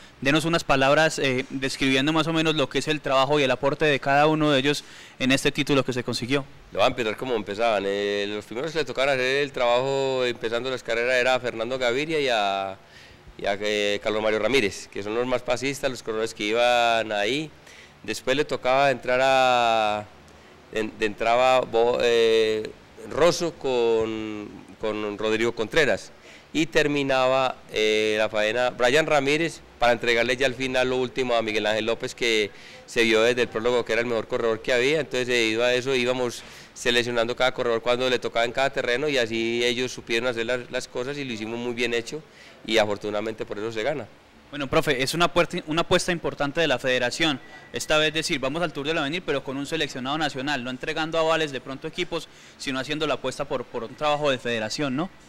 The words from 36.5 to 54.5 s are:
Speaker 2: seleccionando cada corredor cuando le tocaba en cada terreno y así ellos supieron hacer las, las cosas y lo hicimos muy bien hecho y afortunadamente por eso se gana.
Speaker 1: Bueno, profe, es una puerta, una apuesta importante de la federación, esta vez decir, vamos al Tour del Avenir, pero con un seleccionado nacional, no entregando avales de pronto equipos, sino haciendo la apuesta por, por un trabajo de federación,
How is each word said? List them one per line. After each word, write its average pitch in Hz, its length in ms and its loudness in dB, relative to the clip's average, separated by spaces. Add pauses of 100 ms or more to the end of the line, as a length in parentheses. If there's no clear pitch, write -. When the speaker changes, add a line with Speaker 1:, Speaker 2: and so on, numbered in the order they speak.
Speaker 2:
seleccionando 120 640 0
cada 127 180 2
corredor 117 280 -2
cuando 123 280 0
le 123 100 2
tocaba 117 260 -2
en 120 80 -6
cada 135 160 0
terreno 127 400 -2
y 139 80 0
así 117 480 0
ellos 123 260 0
supieron 120 380 -2
hacer 113 160 -4
las, 123 260 -4
las 127 160 -6
cosas 131 300 -8
y 139 80 -8
lo 123 80 -8
hicimos 110 260 -6
muy 120 140 -6
bien 120 200 -2
hecho 117 300 -6 (420)
y 110 120 2
afortunadamente 104 640 -2
por 101 160 -10
eso 113 140 -6
se 110 100 -6
gana. 131 240 -4 (420)
Speaker 1:
Bueno, 143 180 -8
profe, 147 360 0
es - 100 -2
una 165 200 0
puerta, 170 240 2 (100)
una 156 140 0
apuesta 180 320 0
importante 143 480 -4
de 160 60 2
la 127 120 0
federación, 127 640 0 (320)
esta 156 240 0
vez 156 160 2
decir, 156 260 -2
vamos 135 220 -2
al 165 100 -2
Tour 139 160 -6
del 165 100 -2
Avenir, 160 280 -4
pero 139 180 -2
con 135 140 -8
un 139 80 -6
seleccionado 139 520 -4
nacional, 143 460 -2
no 123 60 -6
entregando 156 480 -4
avales 160 340 2
de 131 80 -6
pronto 131 260 -12
equipos, 165 440 -6 (280)
sino 131 220 -6
haciendo 151 280 -2
la 139 80 0
apuesta 131 280 -6
por, 127 220 -4
por 120 180 -8
un 113 120 -12
trabajo 147 360 0
de 127 60 0
federación, 120 580 -2